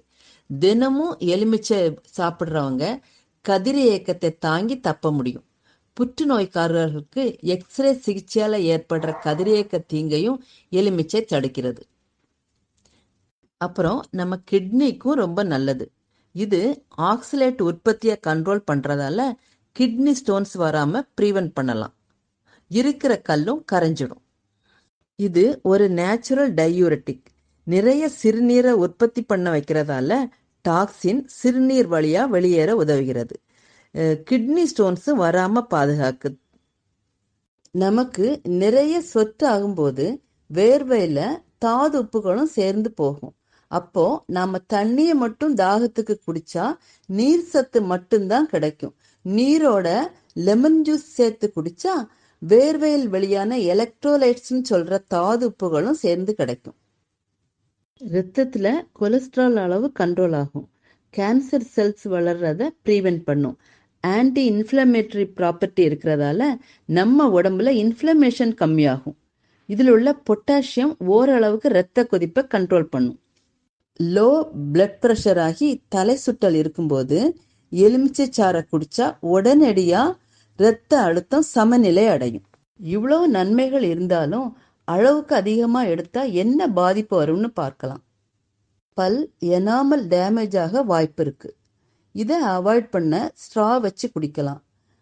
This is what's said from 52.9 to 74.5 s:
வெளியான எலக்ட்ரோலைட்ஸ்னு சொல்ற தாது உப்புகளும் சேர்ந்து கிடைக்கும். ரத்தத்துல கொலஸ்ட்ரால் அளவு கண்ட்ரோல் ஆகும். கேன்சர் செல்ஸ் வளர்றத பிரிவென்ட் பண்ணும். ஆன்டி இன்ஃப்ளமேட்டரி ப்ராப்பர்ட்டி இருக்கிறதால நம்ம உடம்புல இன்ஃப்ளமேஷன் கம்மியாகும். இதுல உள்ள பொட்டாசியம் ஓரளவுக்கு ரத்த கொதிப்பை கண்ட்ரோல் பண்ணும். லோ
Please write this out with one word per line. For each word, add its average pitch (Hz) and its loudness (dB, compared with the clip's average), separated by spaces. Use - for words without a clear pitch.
வெளியான 196 -2
எலக்ட்ரோலைட்ஸ்னு 247 0
சொல்ற 190 -2
தாது 208 0
உப்புகளும் 185 -2
சேர்ந்து 185 -2
கிடைக்கும். 123 -6
ரத்தத்துல 196 -2
கொலஸ்ட்ரால் 247 0
அளவு 196 -2
கண்ட்ரோல் 175 0
ஆகும். 143 -6
கேன்சர் 247 0
செல்ஸ் 208 -2
வளர்றத 170 -2
பிரிவென்ட் 185 0
பண்ணும். 143 -2
ஆன்டி 247 2
இன்ஃப்ளமேட்டரி 220 0
ப்ராப்பர்ட்டி 180 -2
இருக்கிறதால 151 0
நம்ம 233 4
உடம்புல 190 2
இன்ஃப்ளமேஷன் 247 2
கம்மியாகும். 151 0
இதுல 226 2
உள்ள 247 4
பொட்டாசியம் 269 0
ஓரளவுக்கு 220 2
ரத்த 202 0
கொதிப்பை 175 -2
கண்ட்ரோல் 180 0
பண்ணும். 127 -4
லோ 185 2